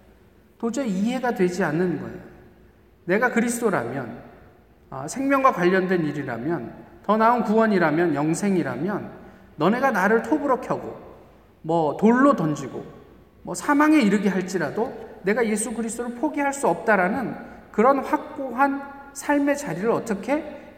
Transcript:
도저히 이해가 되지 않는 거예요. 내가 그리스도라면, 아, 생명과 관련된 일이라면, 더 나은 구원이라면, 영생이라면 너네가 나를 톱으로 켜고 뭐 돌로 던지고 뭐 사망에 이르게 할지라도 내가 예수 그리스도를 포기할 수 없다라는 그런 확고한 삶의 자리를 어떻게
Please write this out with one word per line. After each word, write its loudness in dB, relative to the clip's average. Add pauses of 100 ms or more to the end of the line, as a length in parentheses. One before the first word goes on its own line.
(580)
도저히 -4
이해가 -2
되지 0
않는 0
거예요. -12 (880)
내가 2
그리스도라면, -2 (680)
아, -10
생명과 2
관련된 2
일이라면, -6 (300)
더 2
나은 4
구원이라면, 2
영생이라면 -2 (440)
너네가 2
나를 2
톱으로 0
켜고 -6 (640)
뭐 0
돌로 6
던지고 -4 (580)
뭐 -10
사망에 4
이르게 4
할지라도 -2 (300)
내가 0
예수 -2
그리스도를 -6
포기할 -2
수 -2
없다라는 0 (380)
그런 4
확고한 -2 (320)
삶의 0
자리를 -4
어떻게 -4